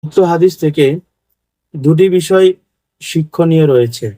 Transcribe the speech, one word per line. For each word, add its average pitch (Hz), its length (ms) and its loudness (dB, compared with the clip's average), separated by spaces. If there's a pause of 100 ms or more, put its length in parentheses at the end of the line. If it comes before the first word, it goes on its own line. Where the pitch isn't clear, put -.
উক্ত 156 180 -4
হাদিস 175 400 0
থেকে 151 400 0 (760)
দুটি 160 320 2
বিষয় 185 440 2 (500)
শিক্ষণীয় 160 640 0
রয়েছে। 120 400 -2 (120)